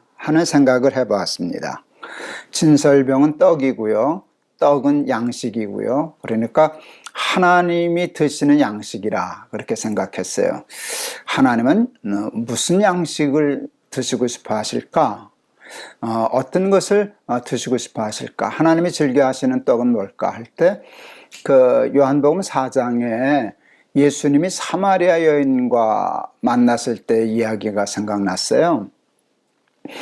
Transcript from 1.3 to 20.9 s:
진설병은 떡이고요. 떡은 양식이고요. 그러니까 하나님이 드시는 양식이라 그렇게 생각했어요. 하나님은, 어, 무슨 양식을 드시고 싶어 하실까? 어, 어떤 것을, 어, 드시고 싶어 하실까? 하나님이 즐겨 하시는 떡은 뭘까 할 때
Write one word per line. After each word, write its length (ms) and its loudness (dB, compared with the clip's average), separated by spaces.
진설병은 840 4
떡이고요. 840 0
떡은 500 2
양식이고요. 1120 -4
그러니까 520 0
하나님이 1000 0
드시는 460 2
양식이라 920 -6
그렇게 240 -8
생각했어요. 880 -4
하나님은, 640 2
어, 280 -4
무슨 480 -2
양식을 840 0
드시고 380 -2
싶어 280 -8
하실까? 760 -4
어, 300 -2
어떤 380 -2
것을, 460 0
어, 140 -2
드시고 360 -4
싶어 260 -8
하실까? 440 -6
하나님이 440 0
즐겨 340 2
하시는 400 -2
떡은 260 2
뭘까 380 -4
할 160 -10
때 260 2